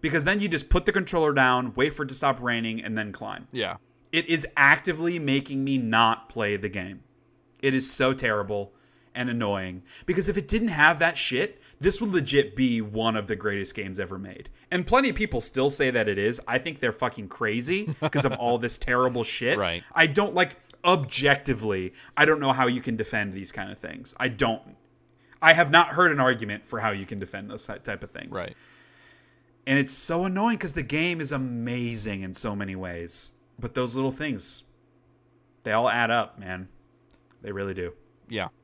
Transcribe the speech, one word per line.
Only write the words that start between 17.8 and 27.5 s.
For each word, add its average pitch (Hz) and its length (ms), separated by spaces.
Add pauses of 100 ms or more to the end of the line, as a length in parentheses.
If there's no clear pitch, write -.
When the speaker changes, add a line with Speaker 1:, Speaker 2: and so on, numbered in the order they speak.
Speaker 2:
<laughs> 151 160
Speaker 1:
'cause 147 240
of 127 60
all 120 260
this 117 180
terrible 123 480
shit. 120 320
Speaker 2:
Right. 87 260 (120)
Speaker 1:
I 165 140
don't, 190 260
like, 180 220 (280)
objectively, 131 1080 (240)
I 147 80
don't 151 140
know 135 120
how 131 140
you 123 160
can 120 160
defend 104 340
these 95 180
kind 98 220
of 104 60
things. - 420
I 127 80
don't. 113 320 (840)
I 160 100
have 160 180
not 165 180
heard 165 220
an 143 100
argument 110 440
for 113 160
how 110 120
you 98 120
can 101 140
defend 98 320